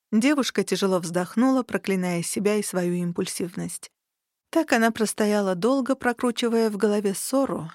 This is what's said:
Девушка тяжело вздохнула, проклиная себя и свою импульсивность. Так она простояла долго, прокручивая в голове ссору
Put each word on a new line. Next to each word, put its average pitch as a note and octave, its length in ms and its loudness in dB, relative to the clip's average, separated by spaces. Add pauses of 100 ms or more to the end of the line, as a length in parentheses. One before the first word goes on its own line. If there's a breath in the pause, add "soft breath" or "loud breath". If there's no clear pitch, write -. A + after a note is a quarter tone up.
(120)
Девушка A#3 520 2
тяжело F#3+ 360 2
вздохнула, F#3 640 0
проклиная F#3 600 -2
себя G#3 320 0
и G#3 80 0
свою F3+ 320 -2
импульсивность. F3 960 -6 (580)
Так D#4 240 0
она A3+ 180 4
простояла G#3 640 0
долго, B3+ 420 0
прокручивая A#3 760 0
в G#3 60 -6
голове G#3 360 2
ссору F#3 600 -2